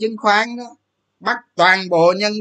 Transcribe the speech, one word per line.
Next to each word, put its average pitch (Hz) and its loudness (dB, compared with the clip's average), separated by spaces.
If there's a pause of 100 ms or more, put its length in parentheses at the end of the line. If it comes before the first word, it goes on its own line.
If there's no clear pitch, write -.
chứng 220 -4
khoán 226 0
đó, 240 -16 (440)
bắt 226 -4 (180)
toàn 185 2
bộ 175 4
nhân 208 -4